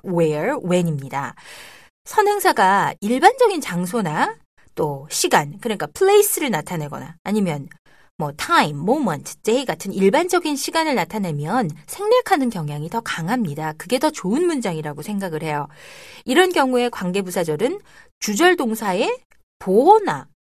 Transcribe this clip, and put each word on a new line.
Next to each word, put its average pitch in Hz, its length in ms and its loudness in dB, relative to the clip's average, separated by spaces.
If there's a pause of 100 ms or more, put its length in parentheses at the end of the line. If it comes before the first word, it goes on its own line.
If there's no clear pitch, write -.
where, 170 600 0
when입니다. 143 720 -2 (720)
선행사가 269 960 2
일반적인 359 600 4
장소나 180 760 -2 (380)
또 147 380 -4
시간, 156 480 0
그러니까 208 280 -4
place를 392 600 4
나타내거나 151 760 -6
아니면 180 460 -2 (480)
뭐 147 140 -4
time, 175 480 0
moment, 185 640 -2
day 254 220 0
같은 - 260 -6
일반적인 311 640 2
시간을 311 400 0
나타내면 175 760 -2 (160)
생략하는 403 640 0
경향이 151 400 -6
더 - 120 -4
강합니다. 160 720 -4
그게 190 260 -4
더 311 100 2
좋은 294 360 -2
문장이라고 165 560 -4
생각을 185 420 -6
해요. 147 240 -4 (560)
이런 349 300 4
경우에 254 340 2
관계부사절은 185 960 -2 (380)
주절 311 360 4
동사의 226 640 -2 (400)
보어나 240 680 4 (120)